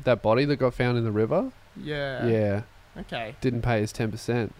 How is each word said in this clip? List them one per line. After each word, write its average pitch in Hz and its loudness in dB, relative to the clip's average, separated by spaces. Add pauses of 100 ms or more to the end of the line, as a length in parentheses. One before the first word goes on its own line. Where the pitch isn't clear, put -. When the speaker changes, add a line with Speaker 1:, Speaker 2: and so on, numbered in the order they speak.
Speaker 1:
that 120 4
body 113 4
that 147 0
got 127 0
found 123 2
in 117 0
the 110 0
river? 143 0 (300)
Speaker 2:
Yeah. 139 -4
Speaker 1:
Yeah. 107 2 (320)
Speaker 2:
Okay. 117 -10
Speaker 1:
Didn't 120 0
pay 117 2
his 107 0
ten 113 -4
percent. 113 -2